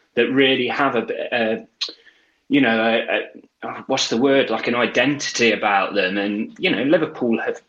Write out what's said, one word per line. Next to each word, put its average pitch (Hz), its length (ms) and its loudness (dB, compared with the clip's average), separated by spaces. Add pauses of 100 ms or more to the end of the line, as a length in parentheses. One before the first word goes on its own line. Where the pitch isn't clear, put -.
(140)
that 117 160 2
really 131 380 2
have 135 260 0
a 113 80 0
bit, - 300 -6
uh, 113 240 0 (920)
you 143 120 4
know, 113 180 4
a, - 880 -4
a, 117 200 -10
what's 131 240 -2
the 117 60 0
word, 135 340 4
like, 110 180 -4
an 120 60 0
identity 120 760 0
about 98 440 0
them. 98 240 0
And, 104 400 -4
you 180 120 -2
know, 110 120 -2
Liverpool 135 580 0
have - 280 -6